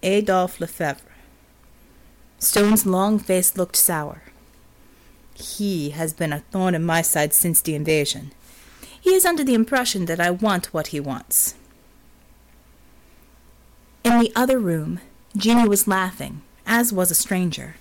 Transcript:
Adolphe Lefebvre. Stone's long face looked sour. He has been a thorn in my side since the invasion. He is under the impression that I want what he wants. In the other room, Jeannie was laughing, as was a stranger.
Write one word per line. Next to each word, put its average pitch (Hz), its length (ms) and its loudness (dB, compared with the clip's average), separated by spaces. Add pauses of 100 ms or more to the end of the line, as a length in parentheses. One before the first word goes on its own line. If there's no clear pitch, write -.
Adolphe 190 580 0
Lefebvre. - 520 -8 (1300)
Stone's 208 480 2
long 196 320 2
face 185 380 0
looked 180 200 -4
sour. 151 460 -2 (1120)
He 185 560 -6
has 160 240 -6
been 160 180 -4
a - 80 -6 (100)
thorn 185 240 0
in 165 100 -2
my 165 180 2
side 151 320 0
since 170 260 2
the 160 140 -4
invasion. 147 580 -2 (680)
He 370 160 2
is 381 120 4
under 339 180 0
the 262 100 2
impression 233 520 0
that 165 140 -4
I 175 100 2
want 180 420 -2
what 156 160 -4
he 147 120 -6
wants. - 540 -4 (2500)
In 233 160 4
the 233 160 4
other 254 240 2
room, 170 420 -2 (360)
Jeannie 226 320 4
was 202 180 2
laughing, 185 540 -4 (260)
as 233 260 0
was 180 180 0
a 175 40 -2
stranger. 165 680 -2